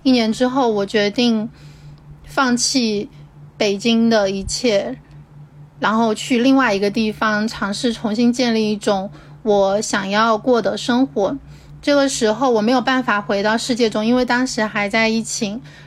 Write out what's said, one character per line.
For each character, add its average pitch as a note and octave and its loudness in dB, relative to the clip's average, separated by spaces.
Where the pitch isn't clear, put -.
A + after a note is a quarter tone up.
一 C4+ 2
年 A3+ 2
之 B3 0
后， B3+ 2
我 G3+ 0
决 G#3 0
定 A#3 0
放 B3+ 0
弃 A3+ -2
北 G3+ 0
京 A3+ 2
的 G#3 2
一 G3 -6
切， A3+ -2
然 G3+ 0
后 A3 2
去 A#3+ -2
另 C4+ 4
外 B3 2
一 G3 -2
个 G3+ 0
地 G#3+ -2
方 G#3+ -2
尝 G3+ -4
试 A#3 -2
重 G#3+ -4
新 A#3+ 2
建 A#3+ 0
立 G#3+ 0
一 G#3+ -2
种 G3+ -2
我 G3+ 2
想 G3 -4
要 G#3+ 2
过 A#3 2
的 G3+ -2
生 B3+ 2
活。 A3 -2
这 C#4+ 2
个 C#4 4
时 A3 0
候 B3 0
我 A3 2
没 A3 2
有 B3+ 4
办 B3+ 0
法 G#3 0
回 G3+ -2
到 G#3+ 2
世 A#3+ -2
界 A3 0
中， G#3+ -2
因 A#3+ 2
为 B3+ 2
当 B3 0
时 A#3+ -2
还 G#3 -4
在 A3+ 2
疫 A3 0
情， A3 -6